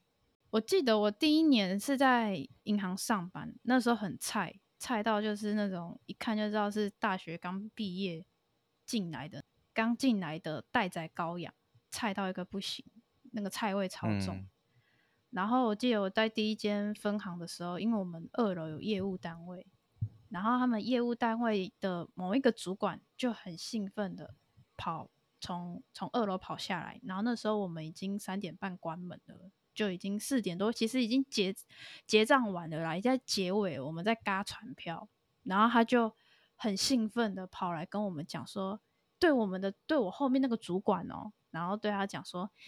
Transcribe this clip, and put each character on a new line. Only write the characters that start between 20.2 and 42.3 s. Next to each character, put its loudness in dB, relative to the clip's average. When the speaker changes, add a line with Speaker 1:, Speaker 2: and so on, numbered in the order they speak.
Speaker 1:
然 -4
后 4
他 4
们 2
业 4
务 2
单 0
位 2
的 -2
某 -2
一 6
个 6
主 -4
管 -2
就 -2
很 -10
兴 -4
奋 -4
的 -14
跑， -6
从， -8
从 -8
二 2
楼 -2
跑 -8
下 -4
来， -12
然 -6
后 -2
那 0
时 -4
候 0
我 -2
们 -6
已 -8
经 -6
三 -6
点 -8
半 -8
关 -6
门 -10
了， -20
就 0
已 -4
经 -4
四 0
点 -2
多， 2
其 0
实 2
已 0
经 4
结-， 0
结 6
账 6
完 -6
了 -2
啦， -2
已 -2
经 4
在 2
结 0
尾， 2
我 -4
们 -4
在 4
嘎 -2
传 -10
票， -10
然 4
后 8
他 8
就 4
很 -2
兴 2
奋 0
的 -8
跑 -4
来 -4
跟 -4
我 -2
们 -6
讲 -10
说， -4
对 8
我 4
们 -2
的， 0
对 2
我 4
后 0
面 4
那 4
个 2
主 -2
管 2
哦， -10
然 -4
后 0
对 0
他 0
讲 -8
说 -6